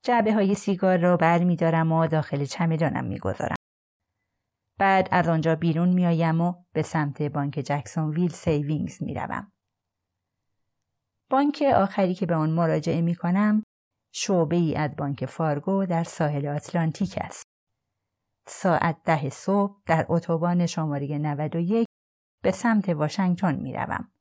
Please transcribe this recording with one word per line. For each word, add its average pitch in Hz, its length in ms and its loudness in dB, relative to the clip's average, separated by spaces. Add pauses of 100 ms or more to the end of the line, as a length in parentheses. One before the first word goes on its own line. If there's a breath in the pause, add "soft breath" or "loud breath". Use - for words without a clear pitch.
جعبه‌های 214 520 4
سیگار 185 420 2
را 175 200 4
برمی‌دارم 165 720 4
و 165 160 2
داخل 147 380 0
چمدانم 156 600 0
می‌گذارم. 98 500 -4 (1200)
بعد 190 320 4
از 175 160 2
آنجا 160 280 2
بیرون 165 340 0
می‌آیم 165 520 2
و 175 220 -2 (100)
به 156 80 -2
سمت 151 400 -4
بانک 143 320 -4
جکسونویل 151 800 -2
سیوینگز 147 720 -2
می‌روم. - 480 -8 (1800)
بانک 294 340 2 (120)
آخری 190 380 2
که 185 120 -4
به 170 100 0
آن 156 140 0
مراجعه 160 520 0
می‌کنم، 185 640 0 (500)
شعبه‌ای 170 600 0
از 147 200 -2
بانک 143 300 -4
فارگو 165 600 -2
در 170 180 -2
ساحل 147 440 -2
آتلانتیک 156 680 -2
است. - 260 -8 (1040)
ساعت - 560 0
ده 147 260 0
صبح 196 560 -2
در 160 240 0
اتوبان 170 560 0
شمارهٔ 147 520 -4
نود 151 380 -2
و 170 40 0
یک 214 280 0 (560)
به 185 80 2
سمت 214 380 0
واشنگتن 175 680 0
می‌روم. - 640 -6